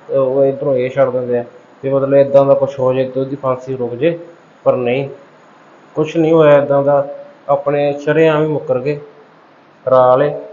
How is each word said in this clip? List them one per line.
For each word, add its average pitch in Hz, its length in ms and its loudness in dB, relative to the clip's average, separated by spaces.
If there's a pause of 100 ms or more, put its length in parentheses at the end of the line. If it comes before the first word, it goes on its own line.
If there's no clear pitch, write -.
ਤੇ 139 100 -2
ਉਹ 135 280 2
ਇੱਧਰੋਂ 135 300 -2
ਇਹ 123 140 -2
ਛੱਡ 131 200 0
ਦਿੰਦੇ 123 300 -4
ਆ, 117 40 -6 (380)
ਤੇ 135 80 -6
ਮਤਲਬ 135 240 0
ਏਦਾਂ 139 320 4
ਦਾ 139 80 4
ਕੁਛ 135 260 0
ਹੋ 127 140 0
ਜਾਏ 131 160 -2
ਤੇ 131 100 -6
ਉਹਦੀ 135 160 -4
ਫਾਂਸੀ 131 400 -6
ਰੁਕ 120 200 -6
ਜੇ, 156 240 -2 (440)
ਪਰ 135 120 2
ਨਹੀਂ, 127 340 -2 (840)
ਕੁਛ 156 220 -4
ਨਹੀਂ 160 160 2
ਹੋਇਆ 151 240 6
ਏਦਾਂ 139 260 0
ਦਾ। 143 240 0 (420)
ਆਪਣੇ 143 440 -2
ਸ਼ਰੇਆਮ 151 500 0
ਹੀ 156 40 0
ਮੁੱਕਰ 131 320 -4
ਗਏ 147 200 -6 (880)
ਰਾਹ 127 180 4
ਵਾਲੇ। 143 280 2 (180)